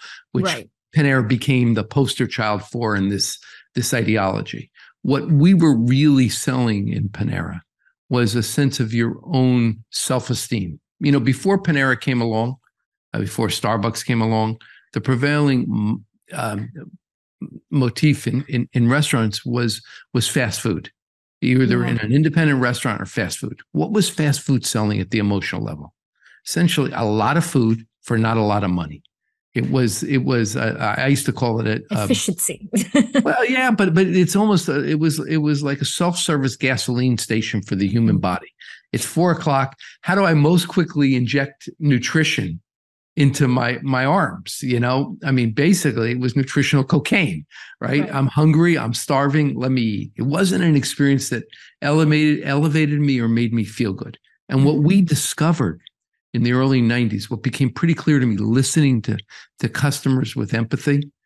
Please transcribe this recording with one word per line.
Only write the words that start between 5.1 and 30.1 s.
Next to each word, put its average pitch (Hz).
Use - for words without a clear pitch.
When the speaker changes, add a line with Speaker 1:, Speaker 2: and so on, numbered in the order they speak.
Speaker 1:
we 165
were 160
really 131
selling 117
in 104
Panera 90
was 120
a 120
sense 139
of 113
your 117
own 123
self-esteem. 117
You 147
know, 139
before 139
Panera 135
came 123
along, 117
uh, -
before 104
Starbucks 110
came 117
along, 110
the 110
prevailing, 135
m-, 107
um, 110
motif 139
in, 120
in, 123
in 117
restaurants 123
was, 120
was 120
fast -
food. -
You're 127
either 123
Speaker 2:
Yeah. 120
Speaker 1:
in 120
an 107
independent 147
restaurant 120
or -
fast 98
food. -
What 156
was 196
fast 147
food 131
selling 107
at 90
the 110
emotional 101
level? 73
Essentially, 170
a 110
lot 107
of 170
food 113
for 120
not 113
a 113
lot 104
of 98
money. 82
It 127
was, 127
it -